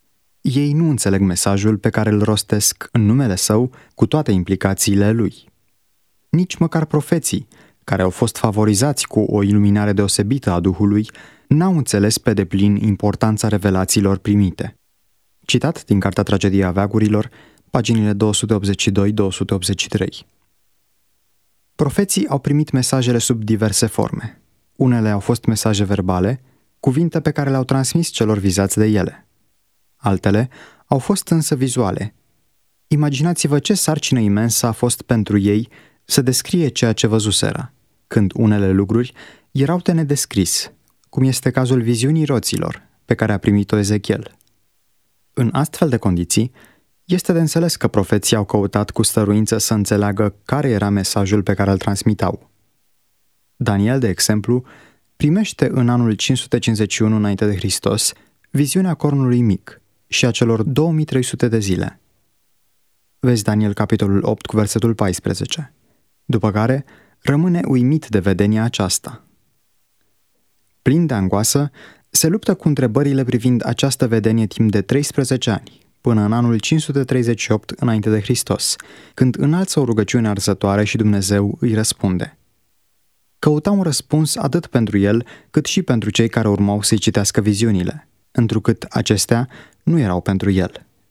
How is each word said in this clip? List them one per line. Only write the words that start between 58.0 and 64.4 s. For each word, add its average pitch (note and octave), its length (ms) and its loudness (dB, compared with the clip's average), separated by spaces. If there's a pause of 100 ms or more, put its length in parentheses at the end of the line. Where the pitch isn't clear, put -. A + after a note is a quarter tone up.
viziunea D#3+ 440 0
cornului C3+ 480 2
mic - 400 -2 (260)
și - 180 0
a B2 60 2
celor A2+ 320 0
două D3 280 0
mii D#3 140 0
trei C3 180 -2
sute - 240 -2
de A2+ 120 0
zile. F#2+ 400 -4 (1200)
Vezi A#2+ 240 0
Daniel, G#2+ 300 0
capitolul G2+ 500 0
opt, - 220 -4